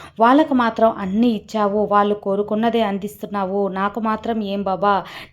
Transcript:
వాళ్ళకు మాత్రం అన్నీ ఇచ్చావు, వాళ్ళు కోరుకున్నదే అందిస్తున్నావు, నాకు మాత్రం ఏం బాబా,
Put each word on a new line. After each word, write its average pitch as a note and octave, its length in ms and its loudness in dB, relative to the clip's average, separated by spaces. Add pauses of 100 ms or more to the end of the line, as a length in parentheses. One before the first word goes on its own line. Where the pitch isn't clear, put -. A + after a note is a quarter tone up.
(200)
వాళ్ళకు C#4 340 4
మాత్రం A3+ 440 2
అన్నీ G3+ 300 0
ఇచ్చావు, G#3 640 -2
వాళ్ళు G#3 240 4
కోరుకున్నదే G#3 640 0
అందిస్తున్నావు, G3+ 880 -4
నాకు G3 320 -4
మాత్రం A3 420 -2
ఏం G3+ 200 -4
బాబా, F#3+ 420 0 (280)